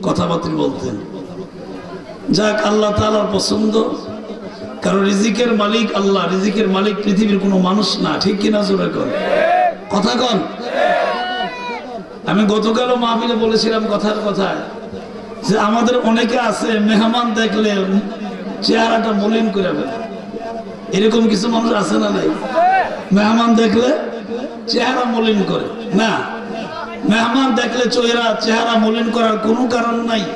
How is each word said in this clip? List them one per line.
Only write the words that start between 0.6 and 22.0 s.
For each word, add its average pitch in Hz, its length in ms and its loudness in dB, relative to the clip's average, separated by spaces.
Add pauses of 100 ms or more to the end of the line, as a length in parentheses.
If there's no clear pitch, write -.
বলতেন। 127 320 -4 (1400)
যাক, 208 200 2 (120)
আল্লাহ 208 300 2
তাআলার 214 360 2
পছন্দ, 214 380 0 (1080)
কারণ 190 260 2
রিজিকের 220 420 2 (100)
মালিক 214 260 2 (120)
আল্লাহ, 196 240 2 (100)
রিজিকের 196 420 2
মালিক 208 280 2
পৃথিবীর 202 400 4
কোনো 196 140 2 (100)
মানুষ 202 200 2 (180)
না, 160 60 0 (120)
ঠিক 208 180 2
কিনা? 214 260 2
জোরে 180 280 0
কর, - 120 -2 (840)
কথা 196 280 0
কন। 233 160 0 (1900)
আমি 190 120 2 (120)
গতকালও 226 500 2
মাহফিলে 233 400 0
বলেছিলাম 220 400 2 (100)
কথার 214 340 0
কথায় 185 340 -2 (840)
যে 196 80 2 (120)
আমাদের 233 280 2 (140)
অনেকে 233 280 2 (120)
আছে 214 200 -2 (200)
মেহমান 226 380 4 (120)
দেখলে 214 320 2 (920)
চেহারাটা 226 460 2 (100)
মলিন 220 340 2
করে 185 220 0
ফেলে, - 180 -4 (1000)
এরকম 220 340 4
কিছু 185 240 0
মানুষ 226 160 2 (100)
আছে 202 220 0